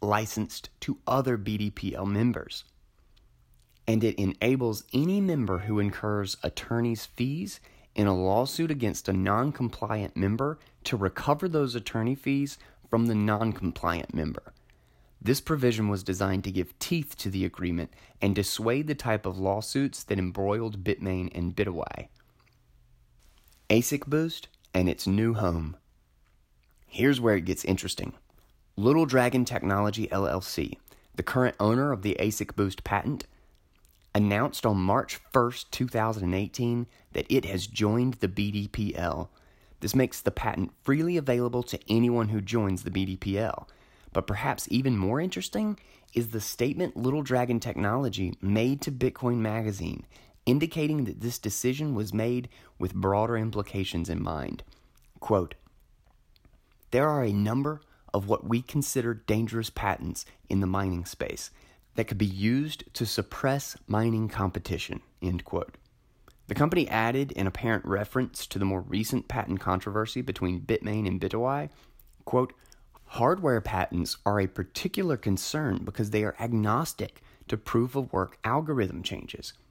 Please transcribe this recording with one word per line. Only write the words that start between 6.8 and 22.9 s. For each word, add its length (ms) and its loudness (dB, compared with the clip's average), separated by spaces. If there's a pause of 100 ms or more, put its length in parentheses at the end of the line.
fees 540 -4 (380)
in 100 4
a 80 4
lawsuit 560 2
against 380 -2
a 40 2
non-compliant 1040 0
member 440 0 (240)
to 120 -2
recover 520 0
those 260 0
attorney 400 -2
fees 440 -2 (300)
from 180 4
the 100 2
non-compliant 960 0
member. 380 -4 (680)
This 200 2
provision 480 2
was 160 0
designed 400 0
to 80 -4
give 260 -2
teeth 400 -4
to 100 -6
the 160 0
agreement 480 -4 (280)
and 160 4
dissuade 500 0
the 80 -2
type 320 0
of 100 -4
lawsuits 680 0
that 140 0
embroiled 680 -2
Bitmain 520 -2
and 200 -2
Bitawai. 500 -2 (1600)